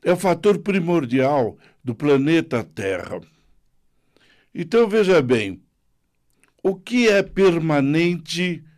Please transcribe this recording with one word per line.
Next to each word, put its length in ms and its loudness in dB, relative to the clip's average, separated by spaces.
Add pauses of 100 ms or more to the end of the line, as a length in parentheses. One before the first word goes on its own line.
É 100 2
o 40 2
fator 420 0
primordial 1000 0 (260)
do 100 -6
planeta 680 0
Terra. 560 -8 (1300)
Então, 340 0
veja 340 2
bem, 400 -2 (1000)
o 120 -2
que 320 -2
é 140 4
permanente 1400 0 (140)